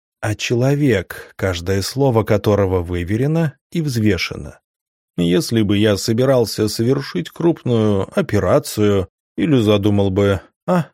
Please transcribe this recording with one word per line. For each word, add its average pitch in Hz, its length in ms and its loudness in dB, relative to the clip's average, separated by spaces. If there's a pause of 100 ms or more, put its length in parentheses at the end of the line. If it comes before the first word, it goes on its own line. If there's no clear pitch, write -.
(240)
а 110 100 -4
человек, 127 1040 -2
каждое 95 460 -2
слово 120 420 0
которого 98 580 0
выверено 110 760 -2 (120)
и 170 120 -4
взвешено. 107 760 -2 (600)
Если 87 420 0
бы 101 160 2
я 104 220 2
собирался 120 720 0
совершить 139 600 -4
крупную 113 800 0 (100)
операцию 104 920 0 (260)
или 151 240 2
задумал 101 480 2
бы: 98 320 2 (260)
«А, 175 280 0